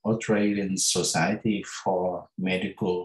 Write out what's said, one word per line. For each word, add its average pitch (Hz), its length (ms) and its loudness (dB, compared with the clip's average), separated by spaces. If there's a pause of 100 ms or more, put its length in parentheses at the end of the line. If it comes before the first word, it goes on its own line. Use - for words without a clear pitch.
Australian 104 720 2
Society 92 840 0 (220)
for 90 420 0 (120)
Medical 92 680 0